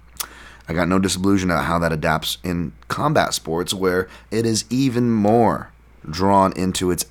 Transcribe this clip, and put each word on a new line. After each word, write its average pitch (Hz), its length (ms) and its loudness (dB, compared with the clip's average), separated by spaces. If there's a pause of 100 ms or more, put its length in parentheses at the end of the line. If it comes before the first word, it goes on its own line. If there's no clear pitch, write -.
(680)
I 85 60 -6
got 85 160 0
no 95 100 4
disillusion 92 520 2
about 73 140 0
how 85 160 0
that 82 120 0
adapts 80 500 -2
in 87 300 -4 (160)
combat 135 460 0
sports, 82 400 -4
where 92 340 0 (220)
it 113 160 -2
is 110 240 -2
even 123 400 0
more 104 640 2 (360)
drawn 95 460 2
into 92 360 -2
its 87 200 -2